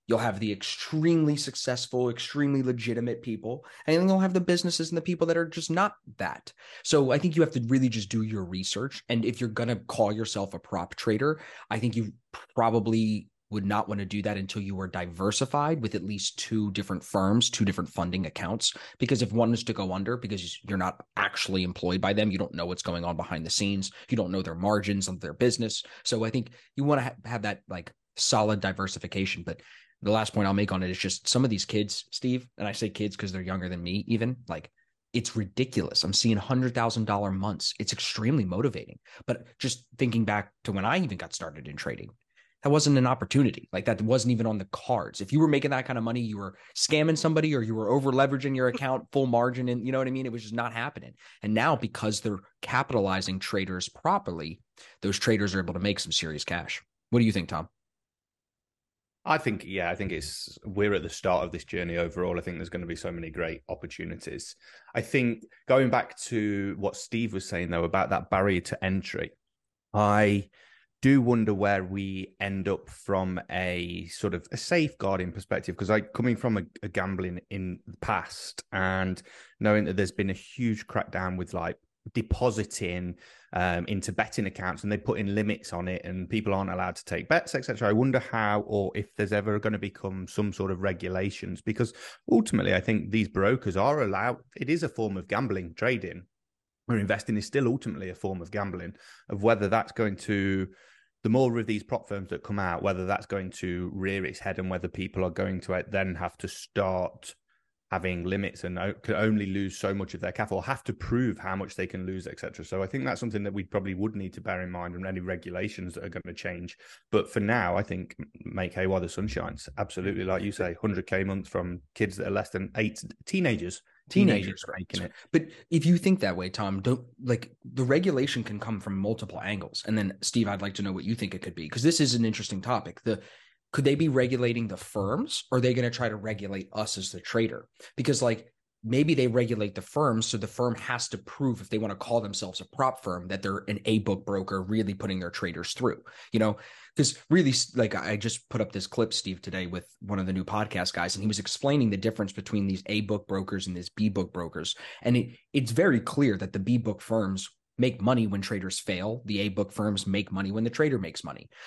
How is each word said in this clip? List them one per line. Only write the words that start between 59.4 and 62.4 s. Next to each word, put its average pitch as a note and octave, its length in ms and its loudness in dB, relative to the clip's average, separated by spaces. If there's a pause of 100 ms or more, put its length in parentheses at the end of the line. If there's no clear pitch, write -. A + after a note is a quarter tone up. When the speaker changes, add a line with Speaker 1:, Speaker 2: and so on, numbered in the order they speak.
Speaker 2:
yeah, F2+ 240 -2
I F2 40 0
think F#2+ 160 -4
it's, - 540 -8
we're G2+ 300 2
at E2+ 80 0
the E2 80 -6
start F2+ 340 2
of E2 80 -6
this F2 120 -8
journey F2 340 -4
overall. F2 400 0
I - 20 -4